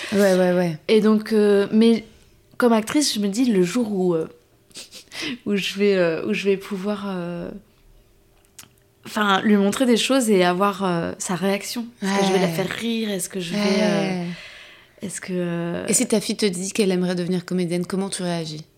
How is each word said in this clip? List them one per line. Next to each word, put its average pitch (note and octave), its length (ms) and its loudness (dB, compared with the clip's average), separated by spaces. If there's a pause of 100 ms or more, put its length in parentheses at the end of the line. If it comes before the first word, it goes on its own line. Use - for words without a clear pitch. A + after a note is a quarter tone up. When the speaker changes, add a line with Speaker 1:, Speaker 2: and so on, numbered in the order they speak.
(140)
Speaker 1:
Ouais, G3 220 4
ouais, F3+ 180 4
ouais. F3 240 0 (120)
Speaker 2:
Et A3 120 6
donc, G#3+ 320 2
euh, G#3 380 4
mais A3+ 320 4 (540)
comme A#3+ 160 4
actrice, C#4 420 0
je G#3+ 40 -4
me G3+ 100 0
dis, A#3 160 0
le G3 180 4
jour G#3+ 280 0
où, F#3 220 0
euh, D#3+ 140 -2 (480)
<laughs> - 720 -12
où G#3 80 -2
je - 240 -4
vais, G3+ 160 4
euh, E3+ 320 0
où G#3+ 60 -2
je F3+ 120 -4
vais G3 120 2
pouvoir, G3+ 500 -6
euh, F3 420 -8 (1600)
enfin, G3+ 340 2
lui G#3 140 4
montrer G3+ 320 2
des A#3+ 100 6
choses B3+ 320 2
et F#3 140 6
avoir, F#3 400 0
euh, F3+ 340 -2
sa - 180 -6
réaction. G3 500 -4 (180)
Est-ce G3 160 0
que G3 80 2
je F#3+ 60 2
vais F#3+ 60 4
la F#3 60 2
Speaker 1:
Ouais. E3+ 80 0
Speaker 2:
faire F3+ 160 -2
rire ? A3+ 420 -4
Est-ce F#3 180 -4
que F#3+ 100 -8
je E3+ 140 -6
vais, G3+ 40 -2
euh, F#3 640 0
Speaker 1:
Ouais. F3 60 -6 (720)
Speaker 2:
est-ce F#3 200 -10
que, F#3 120 -10
euh, E3+ 540 -4
Speaker 1:
Et D#3 60 0
si B3 140 0
ta A3 120 0
fille G#3 180 -6
te A3 80 0
dit F#3+ 280 -4
qu'elle F#3+ 180 0
aimerait F3+ 240 -2
devenir F3 300 -4
comédienne, F3 420 -4
comment G3 220 -4
tu - 120 -8
réagis ? E3 440 -6 (120)